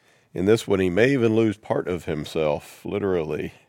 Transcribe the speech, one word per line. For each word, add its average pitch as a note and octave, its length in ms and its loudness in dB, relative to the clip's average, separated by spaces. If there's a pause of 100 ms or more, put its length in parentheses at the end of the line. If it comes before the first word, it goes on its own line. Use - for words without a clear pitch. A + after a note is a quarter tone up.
(320)
in F2 120 -4
this A2 240 2
one, G2+ 100 2
he F#2+ 100 2
may G#2 220 4
even A#2 240 2
lose A2 220 2
part - 320 -4
of E2+ 160 -4
himself, D2+ 800 -4
literally. F2 680 -2 (160)